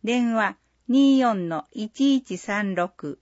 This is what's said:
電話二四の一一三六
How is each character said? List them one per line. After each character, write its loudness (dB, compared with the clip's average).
電 0
話 -2
二 4
四 0
の -6
一 0
一 -6
三 -4
六 -6